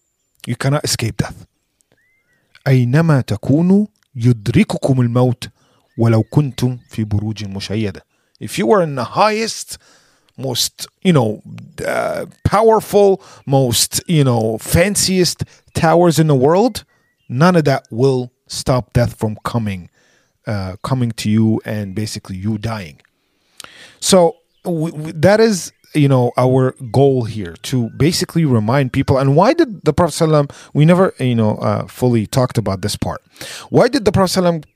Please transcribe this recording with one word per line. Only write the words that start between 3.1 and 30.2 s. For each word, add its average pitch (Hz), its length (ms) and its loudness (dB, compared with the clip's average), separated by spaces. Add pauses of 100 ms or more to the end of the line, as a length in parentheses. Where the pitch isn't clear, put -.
تَكُونُوا 180 640 2 (280)
يُدْرِكُكُمُ 123 800 0
الْمَوْتُ 123 540 0 (480)
وَلَوْ 113 320 2
كُنْتُمْ 127 580 -6
فِي - 160 -8
بُرُوجٍ 104 480 -6
مُشَيَّدَةٍ. 98 480 -8 (400)
If - 180 -10
you 202 80 -2
were 214 160 2
in 151 120 -6
the 127 100 -6
highest, 214 720 -4 (640)
most, - 480 -6 (160)
you 190 100 2
know, 113 300 0 (440)
uh, 87 400 -4 (180)
powerful, 202 760 2 (220)
most, 135 600 0
you 156 180 2
know, 113 340 0
fanciest 185 840 0 (300)
towers 170 440 4
in 160 80 4
the 151 80 4
world, 175 500 2 (440)
none 165 280 2
of 160 80 2
that 135 260 -2
will 127 420 0 (140)
stop - 480 -4
death - 240 0
from 107 260 -6
coming, 101 460 -6 (560)
uh, 98 360 -6
coming 123 300 -2
to - 160 -8
you 110 360 2
and 107 300 -8
basically 104 420 -10
you 107 200 -6
dying. 104 440 -12 (1000)
So 170 360 4 (280)
w-, 165 280 -4
w-, 151 200 -10
that 185 280 2
is, 220 320 0 (220)
you 147 140 4
know, 123 280 2
our 127 360 2 (200)
goal 131 320 2
here, 101 400 -10
to 120 260 -4
basically 165 540 0
remind 123 480 2
people. 135 260 0
And 139 160 2
why 196 180 4
did 262 320 -2
the 151 80 2
Prophet 165 200 0
sallam, 151 380 0 (220)